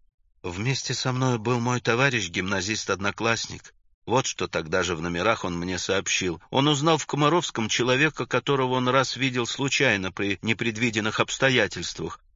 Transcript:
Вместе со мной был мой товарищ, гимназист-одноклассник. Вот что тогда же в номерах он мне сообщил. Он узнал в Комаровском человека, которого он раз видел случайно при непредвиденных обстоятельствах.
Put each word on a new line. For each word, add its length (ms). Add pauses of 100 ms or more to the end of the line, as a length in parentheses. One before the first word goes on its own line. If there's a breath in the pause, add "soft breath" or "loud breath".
(420)
Вместе 500
со 200
мной 260
был 220
мой 200
товарищ, 480
гимназист-одноклассник. 1400 (320)
Вот 220
что 220
тогда 340
же 140
в 40
номерах 440
он 120
мне 220
сообщил. 720
Он 160
узнал 320
в 80
Комаровском 640
человека, 580
которого 480
он 140
раз 280
видел 300
случайно 640
при 320
непредвиденных 800
обстоятельствах. 1000 (160)